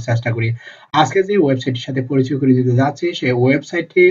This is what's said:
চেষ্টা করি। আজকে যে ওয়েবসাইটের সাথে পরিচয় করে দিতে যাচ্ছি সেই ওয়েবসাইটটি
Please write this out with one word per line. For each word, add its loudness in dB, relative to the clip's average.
চেষ্টা -2
করি। -2
আজকে 0
যে -2
ওয়েবসাইটের 0
সাথে -6
পরিচয় -2
করে 4
দিতে 2
যাচ্ছি 0
সেই -2
ওয়েবসাইটটি 0